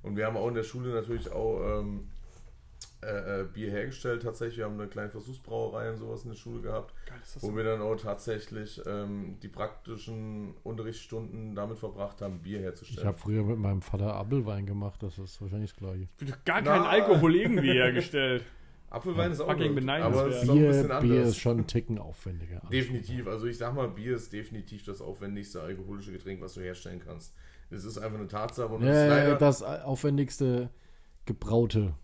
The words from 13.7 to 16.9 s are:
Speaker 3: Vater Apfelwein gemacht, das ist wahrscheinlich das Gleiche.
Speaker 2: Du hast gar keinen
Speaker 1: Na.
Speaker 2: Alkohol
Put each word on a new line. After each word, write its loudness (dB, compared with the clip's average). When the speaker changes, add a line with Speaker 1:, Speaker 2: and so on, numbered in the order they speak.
Speaker 3:
Vater -2
Apfelwein -2
gemacht, -6
das -8
ist -14
wahrscheinlich -4
das -20
Gleiche. -6
Speaker 2:
Du -8
hast -8
gar 4
keinen 8
Speaker 1:
Na. 2
Speaker 2:
Alkohol 8